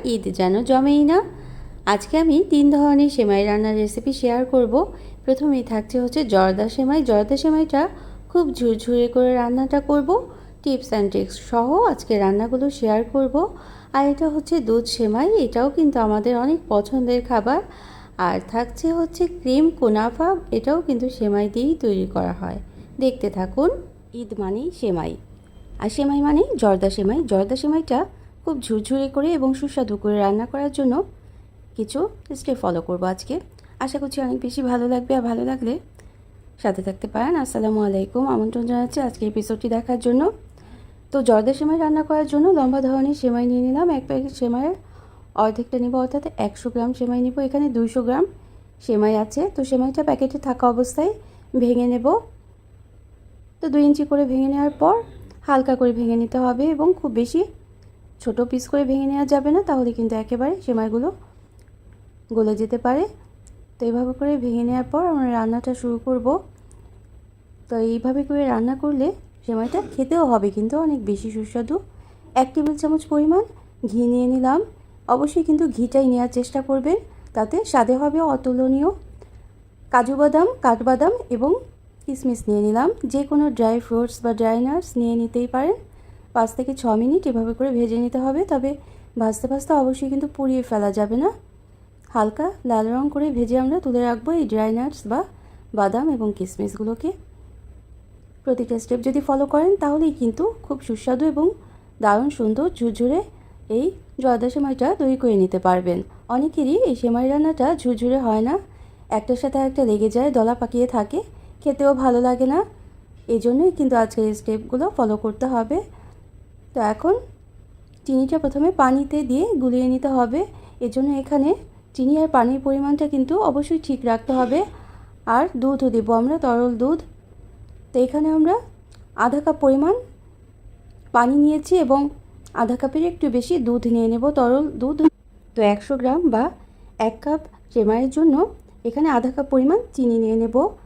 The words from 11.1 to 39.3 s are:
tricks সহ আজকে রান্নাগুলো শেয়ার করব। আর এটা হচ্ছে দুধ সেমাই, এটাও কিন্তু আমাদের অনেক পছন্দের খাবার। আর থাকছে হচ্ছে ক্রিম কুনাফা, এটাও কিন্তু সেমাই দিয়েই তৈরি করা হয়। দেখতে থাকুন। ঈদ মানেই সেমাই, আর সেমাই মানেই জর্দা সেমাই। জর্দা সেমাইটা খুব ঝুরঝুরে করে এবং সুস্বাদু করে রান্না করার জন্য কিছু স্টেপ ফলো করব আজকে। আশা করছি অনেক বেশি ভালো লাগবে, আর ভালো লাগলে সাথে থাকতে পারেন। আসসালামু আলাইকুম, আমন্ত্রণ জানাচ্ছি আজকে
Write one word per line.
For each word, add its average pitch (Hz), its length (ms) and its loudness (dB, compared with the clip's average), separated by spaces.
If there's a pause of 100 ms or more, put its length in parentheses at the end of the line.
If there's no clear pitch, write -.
tricks 196 260 -4 (140)
সহ 233 180 2 (240)
আজকে - 200 -4 (120)
রান্নাগুলো 226 420 2 (120)
শেয়ার 214 220 2 (140)
করব। 269 200 0 (640)
আর 277 160 4
এটা 302 220 0
হচ্ছে 302 200 -4 (140)
দুধ 233 160 2 (100)
সেমাই, 226 340 0 (160)
এটাও 240 320 0
কিন্তু 294 200 2 (100)
আমাদের 214 280 0 (100)
অনেক 311 160 0 (120)
পছন্দের 247 560 0
খাবার। 247 320 0 (680)
আর 185 80 -2 (160)
থাকছে 240 340 -4 (120)
হচ্ছে 339 240 -2 (180)
ক্রিম 262 240 2 (140)
কুনাফা, 233 500 2 (280)
এটাও 269 220 0 (100)
কিন্তু 254 180 0 (100)
সেমাই 208 380 0
দিয়েই 269 200 0 (100)
তৈরি 190 300 0
করা 180 260 -2
হয়। 185 180 -8 (440)
দেখতে 254 260 0 (100)
থাকুন। 190 320 0 (500)
ঈদ 226 100 -12 (120)
মানেই 208 260 -4 (120)
সেমাই, 170 320 -2 (720)
আর 208 140 -2
সেমাই 285 300 0
মানেই 302 220 4 (140)
জর্দা 196 340 4
সেমাই। 214 220 0 (120)
জর্দা 202 320 2
সেমাইটা 302 360 0 (460)
খুব 330 100 -2 (120)
ঝুরঝুরে 247 480 -2
করে 277 140 0 (100)
এবং 262 120 0 (100)
সুস্বাদু 262 420 -4
করে 208 220 0
রান্না 208 280 0
করার 285 260 -4
জন্য 262 160 2 (840)
কিছু 226 240 -6 (380)
স্টেপ 262 240 -4
ফলো 170 260 -2
করব 180 140 -4 (100)
আজকে। 190 220 -8 (500)
আশা 262 180 -6
করছি 277 240 -8
অনেক 254 200 -4
বেশি 247 140 -6 (100)
ভালো 240 220 0
লাগবে, 247 260 -2
আর 226 120 -2
ভালো 233 200 -2
লাগলে 254 220 -4 (920)
সাথে 190 240 -2
থাকতে 196 260 -8
পারেন। 247 220 0 (100)
আসসালামু 220 440 -2
আলাইকুম, 196 340 -2 (120)
আমন্ত্রণ 226 360 -2
জানাচ্ছি 247 280 -2 (100)
আজকে 233 220 -8